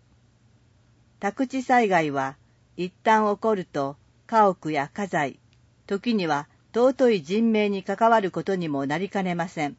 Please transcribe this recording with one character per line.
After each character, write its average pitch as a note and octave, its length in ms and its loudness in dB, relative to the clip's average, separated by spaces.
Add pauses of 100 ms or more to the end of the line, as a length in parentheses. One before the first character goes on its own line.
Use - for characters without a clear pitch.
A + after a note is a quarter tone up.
(1200)
宅 G3+ 280 -4
地 C4 160 -6
災 B3 260 2
害 D#3+ 220 0
は、 C3+ 260 -4 (400)
一 F3+ 140 -6 (120)
旦 G#3+ 300 2
起 G3+ 80 -6
こ A3 140 0
る F3+ 100 -6
と、 C#3 320 -6 (300)
家 A3 200 4
屋 F3+ 240 -2
や D3 220 -2
家 G3+ 140 -6
財、 D3+ 320 -4 (480)
時 G3+ 260 -4
に F#3+ 140 0
は D3 200 -2 (240)
尊 B3+ 380 4
い G3 140 2
人 A3 280 0
命 G#3+ 180 2
に G3 120 -4
関 G#3+ 300 2
わ A3 100 6
る F#3+ 80 -2
こ E3 140 -6
と G3 120 -2
に F3 140 -4
も C#3 160 -4
な D3 140 -2
り G3 100 -6
か G3 140 -4
ね F3+ 100 -2
ま E3+ 140 -4
せ D#3 180 -4
ん。 C#3+ 140 -6